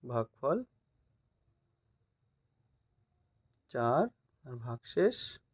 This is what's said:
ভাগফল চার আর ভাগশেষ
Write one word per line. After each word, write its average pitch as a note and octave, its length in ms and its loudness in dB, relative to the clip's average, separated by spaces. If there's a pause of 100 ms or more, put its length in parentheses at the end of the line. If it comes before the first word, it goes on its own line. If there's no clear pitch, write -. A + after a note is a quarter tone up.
ভাগফল B2 540 -2 (3250)
চার B2 320 2 (420)
আর B2+ 100 -12
ভাগশেষ A#2+ 640 0 (360)